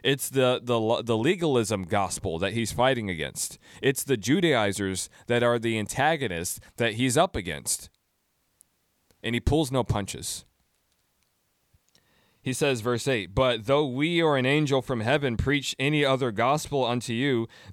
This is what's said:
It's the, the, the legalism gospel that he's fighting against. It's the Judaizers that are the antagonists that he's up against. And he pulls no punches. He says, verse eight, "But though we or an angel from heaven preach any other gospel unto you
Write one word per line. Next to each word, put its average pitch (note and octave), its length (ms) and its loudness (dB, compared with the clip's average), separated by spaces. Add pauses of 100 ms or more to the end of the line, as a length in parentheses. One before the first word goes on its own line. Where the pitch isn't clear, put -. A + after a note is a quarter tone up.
It's - 280 0
the, B2+ 320 2
the, A#2 400 0
the A2+ 160 0
legalism B2 640 0
gospel F#2 560 -2
that F#2+ 160 -2
he's A2+ 180 -2
fighting A#2+ 380 0
against. D#2 480 -6 (240)
It's C3+ 200 0
the C3+ 140 2
Judaizers G#2 920 0 (160)
that A#2+ 160 2
are A#2+ 160 4
the A2+ 200 -2
antagonists A2+ 840 -2 (180)
that A2+ 160 0
he's B2+ 240 2
up F#3 180 2
against. E2 540 -6 (1300)
And A2+ 120 -2
he A#2 60 0
pulls C#3+ 300 2
no B2+ 140 0
punches. - 640 -6 (1900)
He C3 140 -4
says, C3+ 260 0
verse A#2 260 -2
eight, G2+ 280 -2
"But A#2+ 320 0
though C#3+ 200 2
we D#3 360 0
or D3 160 4
an B2+ 80 2
angel C#3 340 2
from B2+ 200 -4
heaven B2+ 360 0
preach C#3 420 -2
any C#3+ 280 2
other C3 260 2
gospel C3 540 0
unto A#2+ 260 -2
you A#2 360 0 (240)